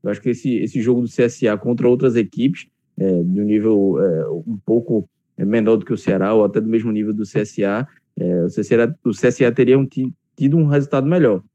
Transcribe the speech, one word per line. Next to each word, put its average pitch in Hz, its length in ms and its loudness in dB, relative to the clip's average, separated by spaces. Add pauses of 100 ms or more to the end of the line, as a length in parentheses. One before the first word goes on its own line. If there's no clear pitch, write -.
Eu 98 80 -6
acho 104 100 -6
que 123 100 -2
esse, 120 260 -2
esse - 240 -2
jogo 123 200 0
do 117 80 -4
C 123 160 0
S 117 240 -2
A 107 80 0
contra 120 320 -2
outras 123 260 2
equipes, 117 520 -2 (300)
é, 92 280 0
de 92 160 -2
um 104 40 -2
nível, 104 540 2
é, 85 300 0
um 82 360 -8
pouco 113 440 -2 (280)
menor 110 400 2
do 104 80 -2
que - 80 -6
o 104 60 -4
Ceará, 98 360 0
ou 107 100 4
até 101 160 0
do 110 80 -4
mesmo 113 240 0
nível 107 200 -2
do 104 140 -6
C - 140 -4
S 104 240 -4
A, 107 240 -2 (280)
é, 87 280 -2
o 90 40 -2
C 107 120 -6
S 101 140 0
A, 120 200 2 (100)
o 117 80 0
C 110 140 -2
S 123 180 2
A 120 60 4
teria 127 260 4
um 135 100 2
ti-, 131 280 -6 (220)
tido 143 200 2
um 156 100 4
resultado 143 420 0
melhor. 131 340 2 (120)